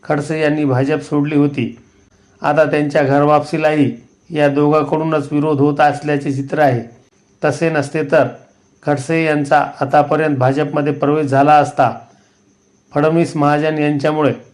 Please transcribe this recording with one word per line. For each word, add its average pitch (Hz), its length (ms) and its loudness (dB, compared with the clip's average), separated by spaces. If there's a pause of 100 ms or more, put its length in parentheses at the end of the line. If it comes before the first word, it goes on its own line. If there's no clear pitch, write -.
खडसे 151 380 -4
यांनी 151 240 0
भाजप 139 360 0
सोडली 147 340 -2
होती. 139 420 0 (640)
आता 151 240 2
त्यांच्या 147 380 0
घरवापसीलाही 147 880 2 (380)
या 147 180 0
दोघांकडूनच 147 840 0
विरोध 147 280 0
होत 147 200 2
असल्याचे 147 520 0
चित्र 135 280 -6
आहे. 127 220 2 (640)
तसे 151 240 0
नसते 151 340 -4
तर 143 240 2 (580)
खडसे 160 400 -2
यांचा 147 400 0 (160)
आतापर्यंत 147 560 0
भाजपमध्ये 143 560 0
प्रवेश 147 320 -2
झाला 139 280 4
असता. 139 360 2 (1040)
फडणवीस, 160 400 0
महाजन 151 420 0
यांच्यामुळे 151 560 0 (200)